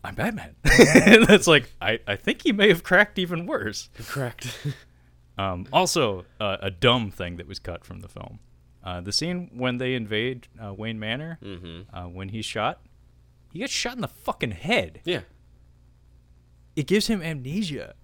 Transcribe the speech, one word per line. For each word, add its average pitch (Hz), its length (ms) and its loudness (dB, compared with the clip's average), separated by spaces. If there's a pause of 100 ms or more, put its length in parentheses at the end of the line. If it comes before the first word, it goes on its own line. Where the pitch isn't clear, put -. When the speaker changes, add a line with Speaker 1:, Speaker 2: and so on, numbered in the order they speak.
Speaker 1:
I'm - 120 -12
Batman." 202 460 -6
<laughs> - 40 -20 (400)
And 220 220 10
that's 196 200 8
like, 147 240 4 (120)
I, 107 260 -2
I 101 80 -2
think - 260 -4
he 320 80 0
may 202 180 4
have 180 140 4
cracked 196 360 2
even 175 280 -4
worse. 226 500 -8
Speaker 2:
He 113 80 -16
cracked. 123 580 -8
<laughs> - 40 -8 (720)
Speaker 1:
Um, 92 360 -6
also, 147 540 0 (120)
uh, 110 220 -2
a 98 100 -6
dumb 117 400 2
thing 87 280 -10
that - 100 -16
was 95 100 -14
cut 87 260 -14
from 92 180 -18
the - 60 -18
film. - 300 -18 (460)
Uh, 90 160 -10
the 95 100 -10
scene 180 420 -6
when 123 260 -4
they 127 160 -4
invade, 117 520 -6 (180)
uh, 101 80 -12
Wayne 110 280 -8
Manor, 143 420 -8
Speaker 2:
Mm-hmm. 90 500 -16
Speaker 1:
uh, 90 160 -12
when 92 200 -12
he's 110 160 -8
shot, 117 360 -6 (720)
he 160 60 -14
gets 254 140 -6
shot 247 240 -6
in 240 40 -10
the 165 60 -4
fucking - 460 -6
head. 131 520 -4
Speaker 2:
Yeah. 170 180 -4 (1500)
Speaker 1:
It 147 100 -4
gives 208 200 2
him 202 160 -2
amnesia 147 800 -8